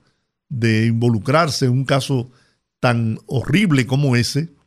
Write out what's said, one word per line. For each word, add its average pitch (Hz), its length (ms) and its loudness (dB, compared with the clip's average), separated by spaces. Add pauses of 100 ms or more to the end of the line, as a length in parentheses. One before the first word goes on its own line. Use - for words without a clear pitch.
(500)
de 113 380 0
involucrarse 120 800 0
en 123 60 2
un 131 140 0
caso 131 440 -2 (520)
tan 117 440 -2
horrible 139 600 0
como 131 300 0
ese, 139 340 -2 (180)